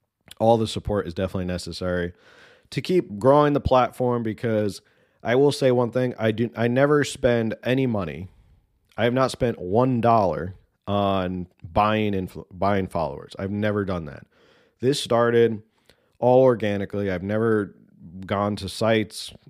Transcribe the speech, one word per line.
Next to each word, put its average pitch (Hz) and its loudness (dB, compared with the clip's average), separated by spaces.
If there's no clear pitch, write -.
all 113 4
the 110 -2
support 104 -4
is 85 -8
definitely 95 -4
necessary 90 -6
to - -8
keep 175 -2
growing 143 4
the 139 0
platform, 123 0
because 107 -2
I 117 0
will 139 6
say 135 2
one 120 2
thing. 127 -2
I 110 2
do, 113 -2
I 117 0
never 143 2
spend 117 0
any 127 0
money. 92 -6
I 104 -2
have 120 2
not 127 2
spent - -4
one 117 2
dollar 98 2
on 95 -2
buying 104 0
influ-, 92 -8
buying 95 0
followers. 80 -6
I've 98 -8
never 104 -2
done 90 -6
that. 71 -16
This 135 0
started 117 2
all 123 6
organically. 101 0
I've 90 -4
never 107 -2
gone 104 -2
to 95 -8
sites - -2